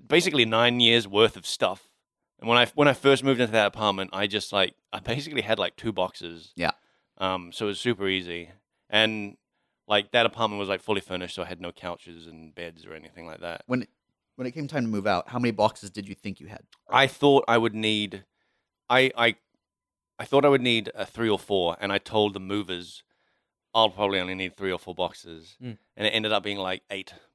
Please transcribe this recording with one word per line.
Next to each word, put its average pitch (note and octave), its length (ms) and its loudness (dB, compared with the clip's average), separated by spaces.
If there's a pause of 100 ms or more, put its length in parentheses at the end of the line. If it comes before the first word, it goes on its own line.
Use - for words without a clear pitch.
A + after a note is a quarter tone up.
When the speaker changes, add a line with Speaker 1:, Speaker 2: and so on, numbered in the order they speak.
Speaker 1:
basically D#3 380 4
nine A#2+ 380 2
years A#2 260 4
worth G2+ 300 4
of F#2 80 -16
stuff. - 420 -4 (520)
And - 100 -12
when A#2 80 4
I, A#2+ 180 6
when C#3+ 120 6
I C#3 60 6
first C3+ 300 4
moved C3+ 180 2
into A2 120 -2
that A2 140 6
apartment, G2 460 -2
I G2 140 -2
just, G2+ 260 -6
like, F#2+ 220 0 (180)
I F#2+ 60 -10
basically C#3 420 -6
had, A2 160 0
like, F2+ 180 -4
two A2+ 160 -6
boxes. F2+ 640 -8
Speaker 2:
Yeah. E2+ 160 -2 (460)
Speaker 1:
Um, F#2 340 -6
so A2 140 -8
it G#2 40 -2
was G2 100 -8
super G2 280 -2
easy. F2 440 -6 (380)
And, G#2+ 480 0 (500)
like, G#2 240 0
that A#2 140 4
apartment A2 340 -2
was, G2 100 -4
like, F#2+ 120 -4
fully G2+ 200 -4
furnished, F2+ 340 -10
so F#2+ 80 -8
I - 40 -10
had F2+ 120 -12
no F2 120 -12
couches E2+ 560 -14
and E2 260 -20
beds E2+ 320 -16
or E2+ 80 -18
anything D#2+ 320 -20
like E2 160 -16
that. E2+ 260 -10
Speaker 2:
When B2 160 -2
it, - 60 -18 (460)
when B2+ 120 -10
it B2 40 -10
came C#3+ 160 -10
time C#3 160 -4
to A2+ 60 -4
move G#2 180 -4
out, F#2 220 0
how B2 100 -6
many A#2+ 120 0
boxes G#2 380 -2
did G2 180 -12
you G2+ 80 -14
think - 240 -12
you - 80 -20
had? G#2 140 -20 (280)
Speaker 1:
I C3+ 180 6
thought C#3 400 4
I A#2 100 6
would A2+ 160 0
need, G#2+ 500 -2 (680)
I, C3 280 4
I, A#2 180 2 (840)
I - 60 -12
thought C#3 200 4
I D3 40 6
would C#3 120 4
need, A2+ 340 0
uh, G#2 100 -8
three A2+ 240 -2
or G2 100 2
four, F2 420 0
and G2+ 100 -4
I G2 60 0
told G#2 360 0
the F#2+ 60 -12
movers F#2 640 -10 (680)
I'll A2+ 160 4
probably G2 300 0
only F2+ 160 -4
need F#2 200 -8
three F#2+ 160 -6
or F2+ 80 -6
four F#2 160 -14
boxes, E2 680 -10
Speaker 3:
Mm. A#2+ 160 -14 (200)
Speaker 1:
and G#2+ 100 -2
it - 40 -2
ended A2 200 -2
up G#2 120 0
being, G2+ 140 -8
like, F#2 320 -6
eight F#2+ 240 -12 (220)